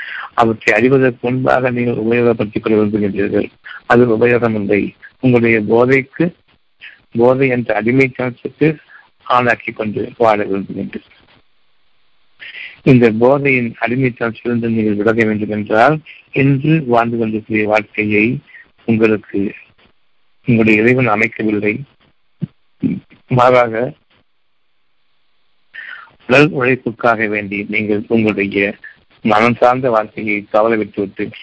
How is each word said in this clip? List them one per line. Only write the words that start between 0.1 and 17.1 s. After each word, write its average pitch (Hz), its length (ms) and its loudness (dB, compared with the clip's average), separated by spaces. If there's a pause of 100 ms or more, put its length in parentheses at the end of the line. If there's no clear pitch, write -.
அவற்றை 113 400 0
அழிவதற்கு 127 480 2
முன்பாக 131 500 0
நீங்கள் 120 300 -2
உபயோகப்படுத்திக் 113 600 0
கொள்ள 110 120 0
விரும்புகின்றீர்கள். 104 720 0 (380)
அது 120 240 4
உபயோகம் 117 480 0
இல்லை. 101 240 0 (360)
உங்களுடைய 117 460 2
போதைக்கு, 127 600 0 (920)
போதை 131 340 2
என்ற 120 240 -2
அடிமைத்தனத்துக்கு 127 920 -2 (580)
ஆளாக்கி 120 460 0
கொண்டு 107 300 -6 (140)
வாழ 110 240 4
விரும்புகின்றீர்கள். 98 760 -8 (1700)
இந்த 123 300 6
போதையின் 127 640 0
அடிமைத்தனத்திலிருந்து 117 920 -4
நீங்கள் 107 300 0
விலக 113 260 0
வேண்டும் 107 300 -4
என்றால், 110 400 2 (380)
இன்று 139 400 0 (120)
வாழ்ந்து 117 320 0